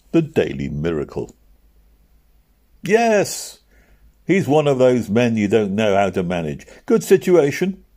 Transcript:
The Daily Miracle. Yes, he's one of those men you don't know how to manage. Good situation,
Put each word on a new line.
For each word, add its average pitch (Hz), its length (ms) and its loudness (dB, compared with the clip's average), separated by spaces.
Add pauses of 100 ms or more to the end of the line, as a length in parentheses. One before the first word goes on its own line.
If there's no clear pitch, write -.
(140)
The 165 80 2
Daily 71 480 -4
Miracle. 73 680 -6 (1500)
Yes, 214 760 0 (680)
he's 170 220 0
one 147 220 2
of 135 80 2
those 127 320 2
men 117 260 0
you 104 140 0
don't 101 260 0
know 104 220 0
how 98 120 0
to 90 140 -4
manage. 82 420 -6 (200)
Good 226 180 0
situation, 180 800 2 (140)